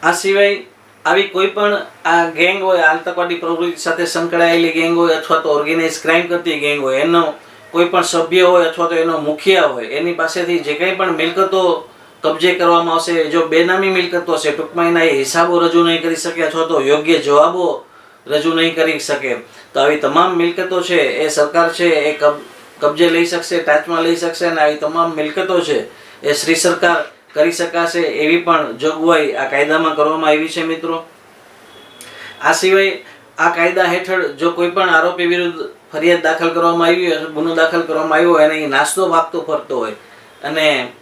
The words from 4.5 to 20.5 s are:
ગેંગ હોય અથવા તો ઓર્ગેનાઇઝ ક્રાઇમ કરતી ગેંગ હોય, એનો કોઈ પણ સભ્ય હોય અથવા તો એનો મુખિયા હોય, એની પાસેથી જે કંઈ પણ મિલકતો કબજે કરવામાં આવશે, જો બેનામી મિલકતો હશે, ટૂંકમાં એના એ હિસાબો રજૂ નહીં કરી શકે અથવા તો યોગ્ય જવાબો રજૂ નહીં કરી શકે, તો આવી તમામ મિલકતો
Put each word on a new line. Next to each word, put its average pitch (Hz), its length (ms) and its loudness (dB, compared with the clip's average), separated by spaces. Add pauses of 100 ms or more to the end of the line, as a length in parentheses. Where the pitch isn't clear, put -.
ગેંગ 165 260 0
હોય 165 180 2
અથવા 160 220 -2
તો 156 120 -2
ઓર્ગેનાઇઝ 160 520 0
ક્રાઇમ 170 260 0
કરતી 170 320 -4
ગેંગ 147 220 -2
હોય, 131 180 0
એનો 160 340 2 (380)
કોઈ 170 140 2
પણ 175 160 0
સભ્ય 170 400 0
હોય 180 240 6
અથવા 165 220 -2
તો 170 80 -2
એનો 165 220 0
મુખિયા 151 460 0
હોય, 123 220 -2
એની 165 280 -4
પાસેથી 170 460 -2
જે 147 140 -4
કંઈ 180 220 -2
પણ 185 160 0
મિલકતો 175 800 0 (340)
કબજે 165 300 2
કરવામાં 170 400 2
આવશે, 165 300 0
જો 160 240 0
બેનામી 180 420 2
મિલકતો 175 440 -2
હશે, 156 180 -2
ટૂંકમાં 160 360 -2
એના 170 140 2
એ 156 160 2
હિસાબો 170 420 2
રજૂ 165 240 4
નહીં 165 180 0
કરી 165 140 -2
શકે 165 280 -4
અથવા 160 220 -2
તો 160 160 0
યોગ્ય 151 360 2
જવાબો 151 680 2 (420)
રજૂ 151 260 0
નહીં 165 220 0
કરી 160 240 -2
શકે, 131 360 -4 (380)
તો 143 60 -2
આવી 147 180 2
તમામ 160 400 0
મિલકતો 180 440 -2